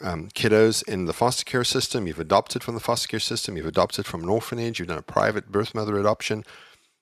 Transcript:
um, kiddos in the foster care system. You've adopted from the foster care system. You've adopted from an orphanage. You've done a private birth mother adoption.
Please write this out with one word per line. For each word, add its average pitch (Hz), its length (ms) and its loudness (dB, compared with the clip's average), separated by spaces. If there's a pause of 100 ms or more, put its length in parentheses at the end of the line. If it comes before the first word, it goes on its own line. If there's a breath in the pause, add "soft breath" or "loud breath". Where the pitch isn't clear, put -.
um, 87 280 -6
kiddos 110 580 4
in 95 180 -2
the 82 80 -2
foster 123 300 0
care 123 200 -2
system. 117 440 -2
You've 80 120 -6
adopted 87 440 2
from 117 100 -6
the 113 60 -8
foster - 280 -2
care 110 120 -6
system. - 360 -4
You've 80 120 -4
adopted 90 400 0
from 85 160 -6
an 87 60 -2
orphanage. 117 500 -2
You've 87 80 -6
done 82 100 -6
a - 60 -8
private 104 480 0
birth 104 240 -2
mother 107 240 0
adoption. 104 440 0 (580 loud breath)